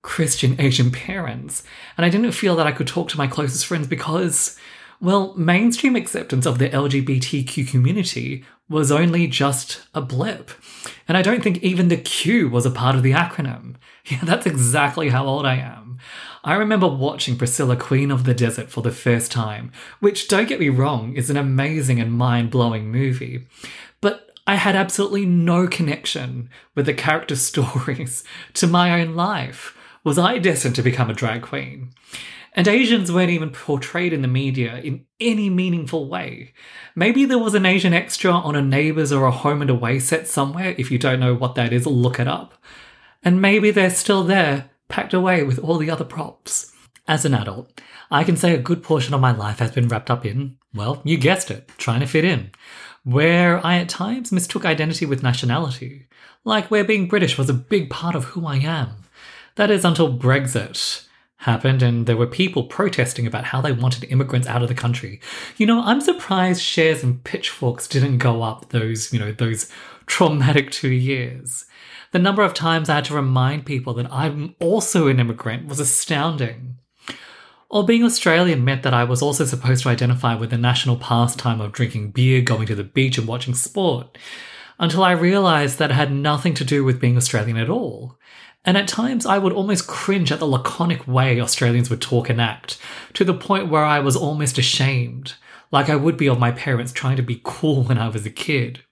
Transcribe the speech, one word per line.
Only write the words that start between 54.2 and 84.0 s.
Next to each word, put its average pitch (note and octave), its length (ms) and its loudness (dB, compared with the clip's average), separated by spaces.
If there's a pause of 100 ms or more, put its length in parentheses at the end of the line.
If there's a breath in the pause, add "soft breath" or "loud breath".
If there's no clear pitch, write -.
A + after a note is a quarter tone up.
mistook F3+ 320 -2
identity D#3 420 0
with C3+ 160 -2
nationality, C3 840 -2 (380 soft breath)
like G#3+ 260 0
where G#3 140 2
being G3 240 0
British F#3 280 2
was C3 120 0
a - 40 2
big D3 360 0
part E3 260 -4
of C3+ 80 -4
who E3+ 220 -8
I C#3+ 120 -4
am. C#3 340 -2 (680 loud breath)
That G#3 140 4
is F#3 120 2
until D#3+ 320 2
Brexit B2+ 880 -2 (340 soft breath)
happened C3 440 0
and A#2+ 240 2
there A#2 100 2
were A#2 120 2
people F3 380 0
protesting B2 600 -2
about A2+ 200 -6
how C3 140 -2
they C#3+ 120 0
wanted B2 320 0
immigrants B2+ 440 0
out A#2+ 140 -2
of A#2+ 60 0
the B2+ 80 -2
country. A#2+ 440 -6 (380 loud breath)
You G#3+ 80 2
know, A#3 160 4
I'm A#3+ 180 2
surprised F#3 600 0
shares D#3+ 420 2
and B2 200 -2
pitchforks - 640 -6
didn't C3 320 2
go A#2 240 2
up - 260 -8
those, A2 420 -2
you A2+ 80 -2
know, G#2 120 -4
those A2+ 400 -4 (340 loud breath)
traumatic D3 640 2
two C3+ 220 -2
years. B2+ 720 -4 (460 loud breath)
The F3+ 80 2
number G3 240 4
of F#3 100 2
times E3 340 0
I D#3 80 2
had C#3+ 100 0
to D3 100 -6
remind C3 500 0
people B2+ 300 -6
that A#2+ 180 -6
I'm D3 460 -4
also F3 480 2
an B2+ 120 4
immigrant A#2+ 480 -4
was C#3+ 120 -8
astounding. C3+ 1000 -2 (880 loud breath)
Or G#3 160 0
being A#3 200 4
Australian E3+ 600 4
meant C3 200 0
that C3 100 2
I A#2+ 120 4
was B2 180 0
also D3 200 0
supposed B2+ 400 0
to C3+ 60 0
identify A#2+ 460 2
with A2+ 160 -4
the A#2+ 60 -2
national B2 400 2
pastime A#2+ 640 0
of G#2 100 -6
drinking G#2+ 400 -4
beer, B2+ 300 4
going A2 260 0
to G#2+ 80 -2
the G2+ 80 -6
beach C3 340 0
and A2+ 100 -4
watching B2 280 -6
sport, D3+ 640 -4 (600 loud breath)